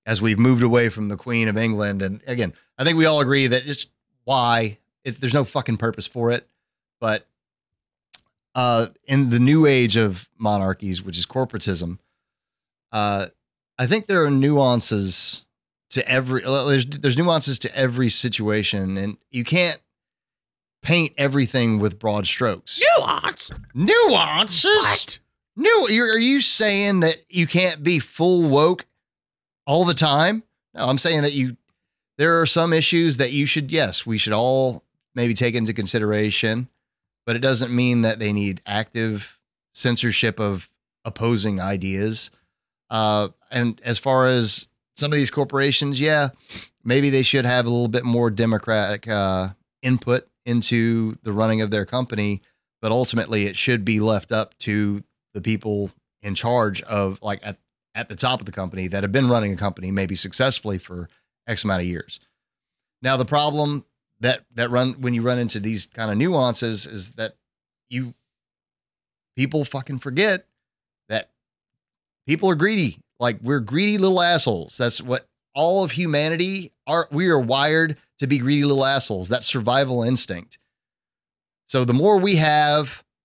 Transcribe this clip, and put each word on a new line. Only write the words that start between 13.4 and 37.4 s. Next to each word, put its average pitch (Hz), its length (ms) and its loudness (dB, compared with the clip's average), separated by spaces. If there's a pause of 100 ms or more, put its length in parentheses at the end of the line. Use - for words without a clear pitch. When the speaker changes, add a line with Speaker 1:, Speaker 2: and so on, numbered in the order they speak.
Speaker 1:
I 127 80 0
think 208 200 0
there 180 180 2
are 143 60 2
nuances 127 1120 0 (460)
to - 180 -4
every, 127 360 0
uh, 131 200 0
there's, 139 220 2
there's 143 300 -2
nuances 156 440 2
to - 160 -6
every 127 340 2
situation, 104 880 -2
and 101 200 -6 (120)
you 123 140 -6
can't 170 360 0 (1000)
paint 165 340 0
everything 131 640 2
with 101 220 -2
broad 104 260 -2
strokes. - 560 -4 (160)
Speaker 2:
Nuance? - 540 -4 (200)
Speaker 1:
Nuances? 190 920 2
Speaker 2:
What? - 540 2 (380)
Speaker 1:
New-, 370 320 4
you're, 226 200 2
are 220 100 2
you 262 220 4
saying 202 600 2
that 160 180 2 (100)
you 175 180 0
can't 170 380 0
be 165 160 2
full 170 480 2
woke 151 360 4 (840)
all 160 180 4
the 175 100 2
time? 160 480 2 (320)
No, - 140 -4
I'm 139 100 2
saying 160 240 0
that 147 120 0
you, 127 220 -2 (600)
there 165 220 4
are 160 60 2
some 170 260 2
issues 160 460 2
that 127 120 0
you 143 160 0
should, 143 240 -2
yes, 143 340 -2
we 113 140 -4
should 107 140 -2
all 127 500 0 (320)
maybe 120 200 0
take 117 200 0
into 113 180 -2
consideration, 107 960 -2 (580)
but 117 100 -2
it 117 40 -6